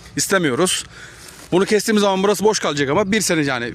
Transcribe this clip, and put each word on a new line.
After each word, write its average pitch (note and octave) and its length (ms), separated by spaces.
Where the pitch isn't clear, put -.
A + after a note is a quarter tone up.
istemiyoruz. E3 680
Bunu F#3+ 140
kestiğimiz G#3+ 360
zaman F#3+ 220
burası G3 200
boş G#3+ 160
kalacak C#3+ 300
ama F#3+ 220
bir G#3+ 100
sene D#3+ 200
yani B2+ 340